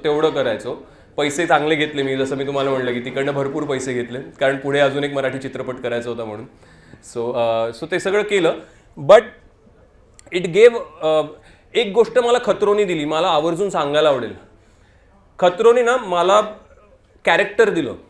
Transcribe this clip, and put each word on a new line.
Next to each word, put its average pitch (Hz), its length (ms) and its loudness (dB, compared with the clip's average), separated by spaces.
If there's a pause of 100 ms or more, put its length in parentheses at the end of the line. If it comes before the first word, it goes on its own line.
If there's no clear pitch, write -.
तेवढं 151 260 0
करायचो. 123 560 -4 (320)
पैसे 147 300 -2
चांगले 156 280 2
घेतले 147 280 -2
मी, 135 140 -2
जसं 135 180 -2
मी 135 120 -6
तुम्हाला 139 220 -2
म्हटलं 127 240 -2
की 123 60 -4
तिकडनं 139 340 -4
भरपूर 139 300 -4
पैसे 135 300 -4
घेतले, 120 260 -6 (200)
कारण 139 180 0
पुढे 139 220 -2
अजून 139 240 2
एक 143 100 -6
मराठी 131 260 -4
चित्रपट 131 360 -10
करायचा 120 340 -6
होता 117 160 -8
म्हणून. 107 200 -12 (680)
So, 120 180 -4
अ, 117 360 0
so 156 220 -10
ते 180 80 -2
सगळं 196 240 -2
केलं. 202 300 0 (460)
But 185 220 6 (1120)
it 180 100 -2
gave, 220 320 6 (240)
अ, 156 200 2 (520)
एक 233 200 0
गोष्ट 226 260 4
मला 240 260 2
खतरोनी 208 380 2
दिली, 165 220 -2
मला 156 220 0
आवर्जून 170 420 0
सांगायला 151 400 2
आवडेल. 120 240 -2 (1040)
खतरोनी 220 420 4
ना 240 160 2
मला 190 440 2 (840)
कॅरेक्टर 202 440 2
दिलं. 151 240 -4 (160)